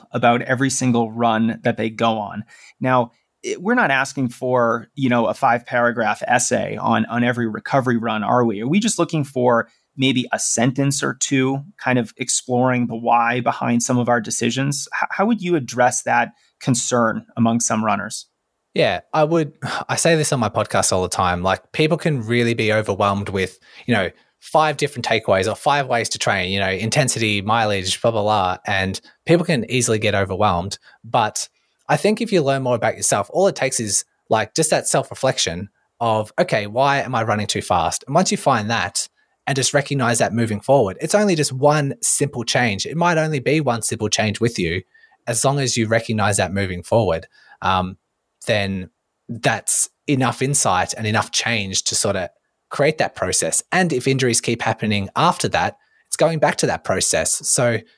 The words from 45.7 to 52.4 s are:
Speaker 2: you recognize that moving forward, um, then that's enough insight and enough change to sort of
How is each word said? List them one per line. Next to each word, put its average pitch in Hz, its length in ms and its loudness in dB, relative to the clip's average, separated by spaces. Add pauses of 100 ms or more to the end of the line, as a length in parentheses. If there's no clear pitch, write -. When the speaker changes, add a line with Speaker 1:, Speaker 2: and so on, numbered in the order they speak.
Speaker 2:
you 113 120 0
recognize 107 500 0
that 92 160 0
moving 92 280 -2
forward, 90 460 0 (340)
um, 92 360 0 (500)
then 98 420 -2 (400)
that's 113 580 -2 (200)
enough 127 340 0
insight 110 540 0
and 110 100 -6
enough 107 260 0
change 101 520 -2
to - 100 -2
sort 98 220 0
of 90 140 -4 (420)